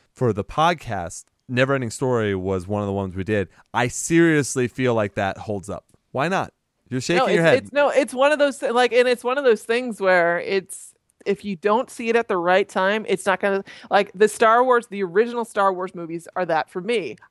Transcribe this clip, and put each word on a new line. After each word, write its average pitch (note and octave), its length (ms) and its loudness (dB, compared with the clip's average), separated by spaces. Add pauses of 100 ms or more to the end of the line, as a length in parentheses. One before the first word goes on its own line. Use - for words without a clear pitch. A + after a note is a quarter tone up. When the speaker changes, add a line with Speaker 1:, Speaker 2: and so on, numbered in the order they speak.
(120)
Speaker 1:
for A#2+ 200 0
the G2 120 -4
podcast, A#2 840 -4 (220)
Never C3 240 2
Ending B2+ 180 -2
Story A2+ 440 0
was F#2 320 -4
one G#2 160 -4
of G2+ 60 -4
the G2 40 -4
ones G2 220 -6
we F#2+ 80 -6
did. G2 260 -2 (240)
I A#2+ 140 0
seriously D#3 800 2
feel B2 280 -2
like G#2 200 -2
that G2 240 -4
holds G2+ 320 -10
up. - 140 -12 (260)
Why C3+ 160 -2
not? F3 260 -4 (380)
You're B2+ 100 -4
shaking G#3+ 260 0
Speaker 2:
No, F#3+ 60 0
Speaker 1:
your E3+ 100 2
Speaker 2:
it's, E3 80 4
Speaker 1:
head. C4 120 4
Speaker 2:
it's, G3+ 100 -18
no, C#4+ 160 2
it's - 240 0
one C4+ 180 2
of D4+ 80 0
those C#4+ 200 2
th-, B3 140 -4
like, A#3+ 200 2
and B3 160 4
it's A#3+ 160 -2
one B3+ 140 -2
of C#4+ 60 0
those A3 180 4
things A#3 400 -4
where F3 380 4
it's, - 520 -6 (320)
if G3 180 -2
you G3+ 140 -6
don't G#3+ 320 0
see A#3 220 -6
it A3+ 40 2
at A#3 140 0
the G3+ 80 0
right F3+ 320 2
time, G3+ 400 -2
it's - 160 -2
not F#3 160 0
gonna, G3 240 -2 (260)
like, G3+ 240 2
the G#3 140 4
Star A#3 340 4
Wars, B3 260 2
the G3 140 -8
original A3+ 440 -2
Star G3 260 2
Wars F#3 220 -6
movies E3+ 420 -10
are F#3 80 -2
that D#3+ 240 -2
for F3+ 140 -10
me. F#3 340 -4 (140)